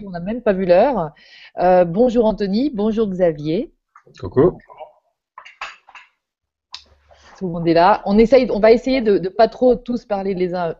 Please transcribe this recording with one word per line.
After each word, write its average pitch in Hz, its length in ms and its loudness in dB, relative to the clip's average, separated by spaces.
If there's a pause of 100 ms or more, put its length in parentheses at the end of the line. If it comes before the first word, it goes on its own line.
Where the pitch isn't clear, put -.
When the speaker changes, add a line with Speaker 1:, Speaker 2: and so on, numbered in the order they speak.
Speaker 1:
on 202 60 -14
n'a 175 100 -10
même 214 220 -8
pas 214 120 0
vu 185 120 -4
l'heure. 180 460 2 (480)
Euh, 180 260 4
bonjour 220 400 0
Anthony, 214 480 -2
bonjour 214 340 -2
Xavier. 175 640 -4 (480)
Speaker 2:
Coucou. 127 380 0 (2750)
Speaker 1:
Tout 196 80 -10
le 175 80 -6
monde 170 140 -4
est 165 80 2
là. 180 300 4
On 202 120 2
essaye, 233 340 4
on 202 80 -2
va 220 120 6
essayer 262 300 0
de, 208 180 0
de 185 100 -6
pas 226 180 2
trop 247 280 0
tous 240 300 -8
parler 196 280 -6
les 180 220 -4
uns 175 240 -6